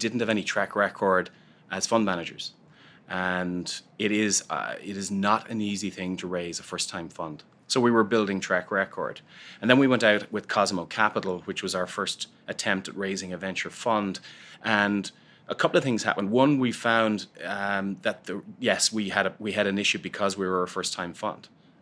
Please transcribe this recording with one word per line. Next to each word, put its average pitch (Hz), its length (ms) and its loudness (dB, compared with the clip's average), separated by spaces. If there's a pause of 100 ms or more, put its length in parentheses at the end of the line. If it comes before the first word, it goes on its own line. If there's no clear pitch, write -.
didn't 117 200 0
have 110 120 2
any 98 80 0 (100)
track 101 200 -2
record 95 560 2 (400)
as 95 160 -4
fund 113 180 2
managers. 87 500 -4 (540)
And 90 580 -2 (320)
it 107 120 2
is, 104 400 2
uh, 60 240 -4 (160)
it 98 60 -6
is 98 140 -6
not 104 420 2
an 113 80 -2
easy 101 300 -2
thing 92 260 -6
to 90 100 -8
raise 87 340 -4
a - 40 -18
first-time 85 440 -6
fund. 78 300 -10 (300)
So 131 120 2
we 120 160 6
were 113 80 8
building 101 360 2
track 90 300 0
record. 95 500 -2 (400)
And 110 100 4
then 127 80 10
we 139 80 6
went 123 160 4
out 107 200 6 (100)
with 104 160 -4
Cosmo 95 380 2
Capital, 95 580 0
which - 180 -6
was 95 120 -2
our 90 120 0
first - 420 -6 (200)
attempt 95 400 -2
at - 80 -10
raising 95 360 -4
a 87 60 -6
venture 92 320 -6
fund. 104 480 0 (460)
And 104 460 2 (360)
a 101 80 -4
couple 170 240 2
of 151 60 0
things 120 180 0
happened. 104 280 0
One, 135 280 6
we 123 140 2
found, 113 540 2 (180)
um, 98 580 -2
that - 220 -4
the, 95 180 -8 (160)
yes, 110 340 2
we 107 180 -2
had 98 160 2
a, 90 120 -4
we 107 140 -4
had 104 140 2
an 98 120 0
issue 101 220 0
because 98 380 -4
we 95 100 0
were 92 140 0
a 90 60 -2
first-time 87 460 -6
fund. - 340 -8 (340)